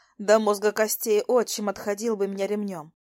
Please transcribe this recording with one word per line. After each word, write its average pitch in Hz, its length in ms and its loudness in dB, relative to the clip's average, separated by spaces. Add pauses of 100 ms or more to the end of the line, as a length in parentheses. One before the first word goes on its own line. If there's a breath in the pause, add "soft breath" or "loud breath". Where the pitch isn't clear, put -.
(180 soft breath)
до 208 200 6
мозга 208 340 2
костей 214 500 0
отчим 226 460 0
отходил 208 480 -4
бы 196 100 0
меня 196 200 -4
ремнём, 196 460 -6 (220)